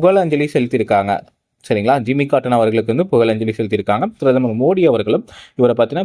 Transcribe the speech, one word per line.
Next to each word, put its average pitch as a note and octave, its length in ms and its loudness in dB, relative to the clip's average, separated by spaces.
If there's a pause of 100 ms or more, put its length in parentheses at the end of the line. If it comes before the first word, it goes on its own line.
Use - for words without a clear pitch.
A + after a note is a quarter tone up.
புகழஞ்சலி E3 500 2
செலுத்தியிருக்காங்க. G#2+ 680 0 (520)
சரிங்களா? A#2 280 0
ஜிம்மி C3+ 260 -2
கார்டன் B2+ 260 -2
அவர்களுக்கு A2+ 420 0
வந்து D#3+ 220 -2
புகழஞ்சலி A2 400 0
செலுத்தியிருக்காங்க. G#2+ 480 -2 (140)
பிரதமர் B2+ 320 0
மோடி E3 360 0
அவர்களும் A#2 400 0 (300)
இவரை B2 220 2
பத்தின C#3+ 260 -2